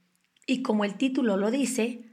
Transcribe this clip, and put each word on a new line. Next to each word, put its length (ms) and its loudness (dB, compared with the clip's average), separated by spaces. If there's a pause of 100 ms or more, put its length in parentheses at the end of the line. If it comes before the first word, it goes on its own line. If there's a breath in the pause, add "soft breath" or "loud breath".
(460)
y 180 0
como 200 0
el 120 -2
título 420 2
lo 120 0
dice, 640 -2